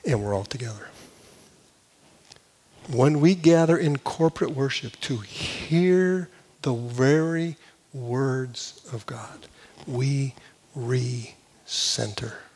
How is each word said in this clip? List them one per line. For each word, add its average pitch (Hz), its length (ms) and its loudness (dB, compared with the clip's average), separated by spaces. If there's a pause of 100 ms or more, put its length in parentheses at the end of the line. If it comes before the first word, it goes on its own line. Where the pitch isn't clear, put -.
And 113 200 0
we're 101 100 -2
all 98 100 -2
together. 113 440 -10 (2000)
When 143 300 4
we 180 140 6
gather 165 420 6
in 147 200 0
corporate 160 540 -2
worship - 500 -4
to 131 160 -4
hear 180 1120 0 (340)
the 131 100 0
very 147 840 2 (360)
words 131 880 -4 (100)
of 113 140 -12
God, 113 400 -14 (400)
we 135 480 -2 (420)
recenter 120 1600 -6 (220)